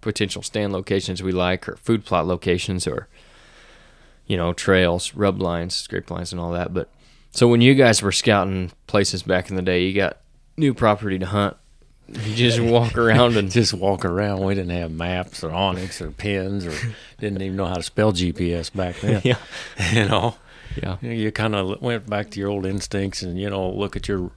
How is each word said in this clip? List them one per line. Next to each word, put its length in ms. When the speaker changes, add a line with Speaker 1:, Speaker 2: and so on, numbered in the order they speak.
Speaker 1:
potential 420
stand 300
locations 500
we 100
like 360
or 80
food 300
plot 200
locations 600
or, 200
you 100
know, 160
trails, 640
rub 260
lines, 340
scrape 360
lines 220
and 80
all 120
that. 200
But 160
so 180
when 120
you 140
guys 280
were 100
scouting 600
places 360
back 280
in 60
the 60
day, 240
you 80
got 240
new 180
property 440
to 80
hunt. 300
You 260
just 260
Speaker 2:
<laughs> 0
Speaker 1:
walk 360
around 400
and 140
Speaker 2:
Just 240
walk 300
around. 400
We 100
didn't 220
have 140
maps 540
or 60
onX 500
or 100
pins 560
or 60
Speaker 1:
<laughs> 220
Speaker 2:
didn't 240
even 140
know 100
how 80
to 80
spell 300
G 200
P 220
S 160
back 300
then. 220
Speaker 1:
<laughs> 20
Yeah. 140
Speaker 2:
You 140
know? 300
Speaker 1:
Yeah. 200
Speaker 2:
You 300
kinda 260
l-, 220
went 280
back 220
to 100
your 100
old 160
instincts 560
and, 180
you 100
know, 200
look 260
at 120
your 280